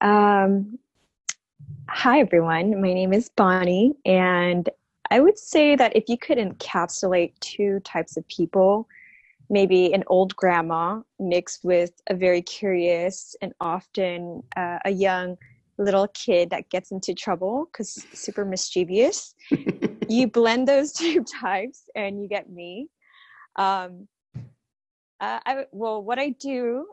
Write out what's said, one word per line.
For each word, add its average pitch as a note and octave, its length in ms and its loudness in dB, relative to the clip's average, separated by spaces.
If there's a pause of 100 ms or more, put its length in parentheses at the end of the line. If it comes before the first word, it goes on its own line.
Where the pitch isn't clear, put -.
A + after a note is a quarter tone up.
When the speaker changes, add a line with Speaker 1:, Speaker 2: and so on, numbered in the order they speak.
Speaker 1:
Um, G3+ 800 4 (1080)
hi, B3+ 320 2
everyone. F3 640 2
My F#3 120 2
name F#3 200 0
is A3+ 160 0
Bonnie, F#3 640 4 (120)
and F3+ 640 2 (440)
I A#3 80 6
would F4+ 180 6
say D4 380 4
that B3 200 4
if A3 140 2
you A#3+ 80 0
could C4+ 220 0
encapsulate F3+ 1040 -2
two G3+ 400 -2
types - 360 -6
of - 100 -10
people, F#3+ 600 2 (640)
maybe F#3 420 4
an F#3+ 140 0
old F#3 280 2
grandma E3+ 680 0 (180)
mixed F3+ 440 -4
with F3 280 0 (180)
a G3 60 0
very F3+ 260 2
curious F3 1000 -4
and F#3 180 -10
often, F3 800 -6 (140)
uh, F3 280 -6
a G3 60 -2
young F#3 480 -2 (400)
little G3+ 320 2
kid F3 420 0
that - 180 -8
gets - 220 -6
into F#3+ 220 -6
trouble G3+ 580 -4
'cause - 320 -12 (100)
super G3+ 320 -8
mischievous. F#3+ 880 -2 (160)
Speaker 2:
<laughs> - 260 -2 (320)
Speaker 1:
You A#3 180 2
blend A#3 400 2
those C#4 260 2
<laughs> - 80 -6
two E4 220 0
types G#3 600 -6 (120)
and G3+ 260 -6
you G3+ 60 -10
get G3 220 -6
me. F3+ 400 -16 (640)
Um, F#3+ 540 -4 (260)
uh, - 1080 -14
I, C4+ 260 -4
well, G#3+ 320 -6
what A#3+ 160 -4
I C#4+ 120 -4
do B3+ 600 -6